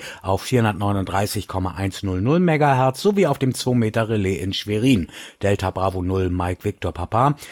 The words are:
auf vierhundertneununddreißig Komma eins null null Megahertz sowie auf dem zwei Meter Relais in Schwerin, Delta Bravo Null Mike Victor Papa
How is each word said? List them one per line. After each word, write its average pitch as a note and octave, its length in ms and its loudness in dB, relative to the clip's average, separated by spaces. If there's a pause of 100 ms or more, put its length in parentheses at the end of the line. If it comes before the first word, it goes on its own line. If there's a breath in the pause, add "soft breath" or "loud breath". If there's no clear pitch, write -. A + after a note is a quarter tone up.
(220 loud breath)
auf F#2+ 200 0
vierhundertneununddreißig G2+ 1040 0
Komma F#2 280 -4
eins F#2+ 280 -4
null F#2 180 -2
null C#3+ 200 2
Megahertz C#3+ 600 2
sowie G3 260 4
auf C#3 100 0
dem B2+ 160 0
zwei B2 200 -2
Meter A2 340 2
Relais G2 320 0
in G2 120 -4
Schwerin, G#2+ 560 0 (340 loud breath)
Delta G2 280 0
Bravo F#2 320 -2
Null F#2 260 0
Mike F2+ 360 -2
Victor G2 260 -4
Papa A#2+ 460 0 (160 loud breath)